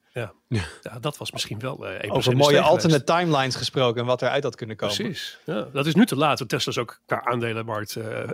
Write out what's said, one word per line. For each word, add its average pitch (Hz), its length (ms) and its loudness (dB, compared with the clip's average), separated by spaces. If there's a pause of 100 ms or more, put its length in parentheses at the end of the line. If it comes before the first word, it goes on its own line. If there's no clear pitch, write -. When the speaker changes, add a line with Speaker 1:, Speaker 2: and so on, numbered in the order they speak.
(140)
Speaker 1:
Ja. 117 200 -8 (140)
Speaker 2:
Ja. 104 160 0 (180)
Speaker 1:
Ja, 110 180 -12
dat 143 180 -6
was - 140 -10
misschien - 280 -6
wel, 120 260 -8
eh, 98 60 -8
een 92 60 -8
Speaker 3:
Over - 120 -6
Speaker 1:
procent 127 260 2
Speaker 3:
mooie 139 80 6
Speaker 1:
steek 147 200 8
geweest. 151 80 6 (120)
Speaker 3:
alternate 156 200 4
timelines 156 520 2
gesproken 123 460 0
en 120 60 -4
wat 123 140 0
eruit 135 220 0
had 123 120 -4
kunnen 107 200 -10
komen. 104 200 -4
Speaker 1:
Precies. - 500 -6
Ja, 160 280 -6
dat 139 120 0
is 156 100 2
nu 220 100 8
te - 100 2
laat, 139 220 2
want 113 120 -8
Tesla 135 220 -2
is 120 60 -6
ook 120 280 -6
qua - 200 -4
aandelenmarkt, 113 680 -4
eh, 113 380 -8